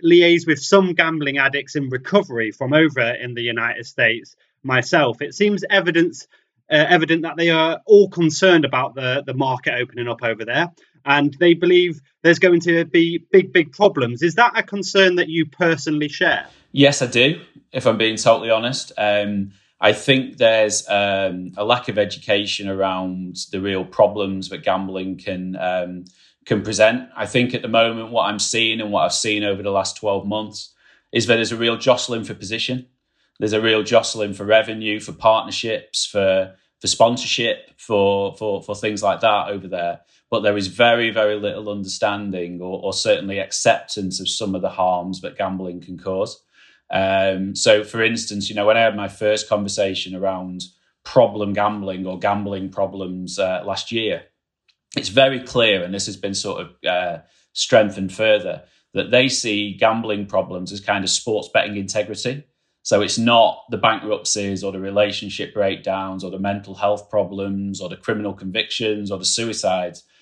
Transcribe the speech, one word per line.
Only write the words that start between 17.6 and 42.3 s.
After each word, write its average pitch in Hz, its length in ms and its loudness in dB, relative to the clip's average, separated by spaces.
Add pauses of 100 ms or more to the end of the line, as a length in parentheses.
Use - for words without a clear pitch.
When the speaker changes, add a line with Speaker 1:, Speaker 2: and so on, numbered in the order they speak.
Speaker 2:
if 127 160 -4
I'm 110 120 2
being 110 180 0
totally 113 320 2
honest. 117 480 -2
Um, 104 560 0 (260)
I - 140 4
think - 460 0
there's, 110 500 2
um, 98 720 -2
a 104 80 -4
lack 120 240 -2
of 101 80 -2
education 101 680 -2
around 92 720 -4 (140)
the 95 100 -6
real 95 240 -4
problems 98 640 0
that 92 140 -12
gambling 95 560 -4
can, 92 380 -8
um, 90 500 -6 (380)
can 104 180 -2
present. 107 540 2
I 110 100 -6
think 123 280 0
at 117 80 -6
the 123 60 -8
moment 113 420 0
what 113 140 0
I'm 107 160 -4
seeing 113 400 -2
and 107 100 -6
what 90 140 2
I've 90 80 0
seen 107 320 -2
over 101 180 -2
the 101 80 -4
last 98 260 -2
twelve 98 300 -4
months 107 480 -8 (380)
is 117 160 0
that 117 80 4
there's 113 160 -2
a 113 40 -6
real 117 200 0
jostling 120 480 0
for 107 100 -12
position. 117 540 -8 (500)
There's 107 140 -2
a 107 80 2
real 110 240 2
jostling 107 500 0
for 98 100 -10
revenue, 107 540 0
for 98 140 -12
partnerships, 110 920 -2
for, 95 520 0 (240)
for - 80 -8
sponsorship, 117 880 0
for, 98 580 0
for, 101 260 -4
for 104 140 -8
things 104 300 -4
like 95 160 0
that 104 300 2
over 95 180 -8
there. 87 320 -6 (320)
But 110 80 0
there 104 160 2
is 95 100 -4
very, 117 440 4
very 107 280 0
little 104 320 -6
understanding 98 880 -6